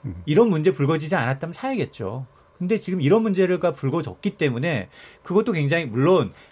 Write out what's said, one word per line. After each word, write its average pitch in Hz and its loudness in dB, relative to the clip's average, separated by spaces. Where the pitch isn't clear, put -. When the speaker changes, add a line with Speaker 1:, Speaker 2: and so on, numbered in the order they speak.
Speaker 1:
음. 90 -10
Speaker 2:
이런 202 4
문제 165 2
불거지지 156 0
않았다면 139 -2
사야겠죠. 135 -6
근데 185 0
지금 180 -4
이런 190 4
문제가 180 0
불거졌기 139 -4
때문에 131 -2
그것도 220 0
굉장히 160 0
물론 131 2